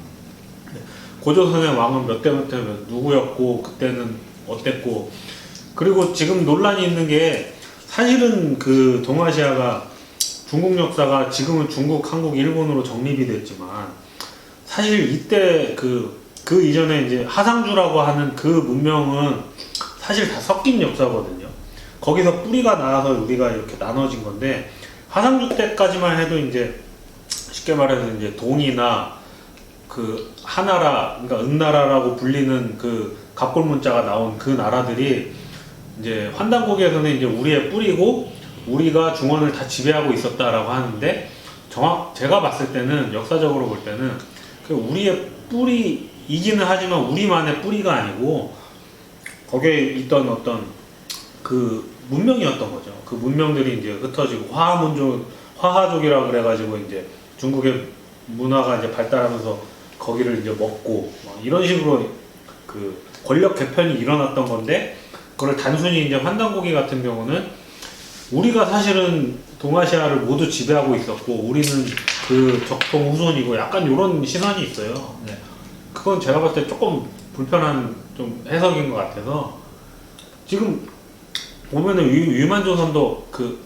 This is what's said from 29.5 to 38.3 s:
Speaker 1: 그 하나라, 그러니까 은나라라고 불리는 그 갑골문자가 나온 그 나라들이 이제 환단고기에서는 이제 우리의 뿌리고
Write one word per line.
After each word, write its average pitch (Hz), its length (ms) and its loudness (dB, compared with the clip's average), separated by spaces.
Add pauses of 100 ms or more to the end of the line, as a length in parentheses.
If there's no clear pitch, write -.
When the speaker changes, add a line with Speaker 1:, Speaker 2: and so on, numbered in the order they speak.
Speaker 1:
그 - 540 -8
하나라, 170 800 0
그러니까 123 260 -2
은나라라고 139 680 4
불리는 131 640 0
그 113 380 -4 (180)
갑골문자가 135 680 0
나온 107 360 -2
그 135 120 -2
나라들이 123 840 0 (680)
이제 107 340 -4
환단고기에서는 190 840 2
이제 127 100 2
우리의 131 440 2
뿌리고 202 640 2 (340)